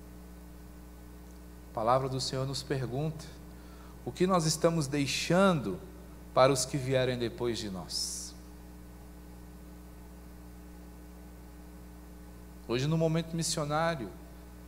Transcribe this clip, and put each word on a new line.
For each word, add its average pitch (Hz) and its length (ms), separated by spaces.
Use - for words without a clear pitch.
A - 40
palavra 127 340
do 131 120
Senhor 131 260
nos 135 160
pergunta: 135 640
o 120 80
que 180 140
nós 180 200
estamos 160 400
deixando 143 920
para 131 200
os 135 120
que - 120
vierem 127 420
depois 117 400
de 104 100
nós? - 680
Hoje, 127 180
no 160 120
momento 165 360
missionário, 156 760